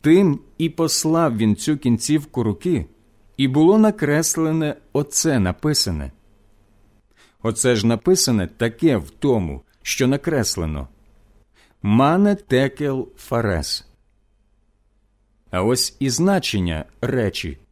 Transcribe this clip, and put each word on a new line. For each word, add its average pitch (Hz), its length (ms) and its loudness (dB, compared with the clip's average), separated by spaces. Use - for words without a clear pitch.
Тим 165 380 4
і 160 120 -2
послав 156 680 -2
він 107 180 2
цю 151 220 -2
кінцівку 127 640 -2
руки, 110 420 -2
і 135 100 0
було 156 300 4
накреслене 160 960 0
оце 143 460 0
написане. 92 720 -2
Оце 117 320 2
ж 107 120 0
написане 117 600 0
таке 120 500 0
в 76 120 -6
тому, 92 520 -2
що - 260 -2
накреслено: 98 800 -4
«Мане 156 540 4
Текел 135 840 -2
Фарес». 101 680 -4
А 92 120 -2
ось 120 360 -2
і 139 100 0
значення 104 760 -2
речі. 98 560 -4